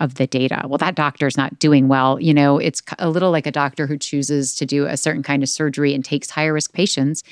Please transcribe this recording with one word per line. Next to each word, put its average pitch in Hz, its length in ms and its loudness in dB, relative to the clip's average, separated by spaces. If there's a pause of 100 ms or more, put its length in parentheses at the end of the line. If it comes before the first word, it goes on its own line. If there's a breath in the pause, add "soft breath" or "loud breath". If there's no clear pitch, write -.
of 131 140 -2
the 131 120 0
data. 131 400 -2
Well, 139 120 -2
that 160 160 0
doctor's 143 420 -2
not 139 220 -2
doing 143 300 6
well. 135 320 4
You 160 120 4
know, 143 260 4
it's 160 220 -2
c-, - 180 -14
a 165 120 -2
little 180 200 2
like 156 160 0
a 151 40 -6
doctor 143 360 -2
who 143 120 -4
chooses 143 580 -2
to - 80 -6
do 143 220 0
a 139 100 -4
certain 147 260 -2
kind 143 200 -2
of 131 80 -2
surgery 143 440 0
and 135 80 -2
takes - 280 -4
higher 156 220 0
risk 151 200 -4
patients, 156 600 0